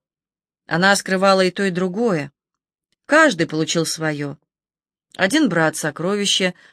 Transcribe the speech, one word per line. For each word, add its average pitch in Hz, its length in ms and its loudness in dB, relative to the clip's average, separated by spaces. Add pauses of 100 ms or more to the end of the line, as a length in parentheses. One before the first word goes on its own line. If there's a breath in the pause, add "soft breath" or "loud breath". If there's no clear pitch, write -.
(680)
Она 190 300 2
скрывала 190 480 2
и 180 60 0
то, 196 140 -4
и 196 60 0
другое. 180 640 -2 (720)
Каждый 190 420 4
получил 160 380 -2
своё. 147 540 -6 (800)
Один 220 320 2
брат — 160 260 0
сокровище, 185 800 -2 (180 soft breath)